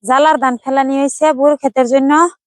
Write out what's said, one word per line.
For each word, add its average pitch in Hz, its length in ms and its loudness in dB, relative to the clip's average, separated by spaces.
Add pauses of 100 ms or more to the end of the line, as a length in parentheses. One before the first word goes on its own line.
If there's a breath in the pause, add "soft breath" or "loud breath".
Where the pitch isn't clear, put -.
জালার 285 380 2
ধান 254 200 -2
ফেলা 269 280 -2
নিয়েছে 277 420 -2
বুড়ো 285 240 2
ক্ষেতের 262 360 -2
জন্য। 269 200 2 (340)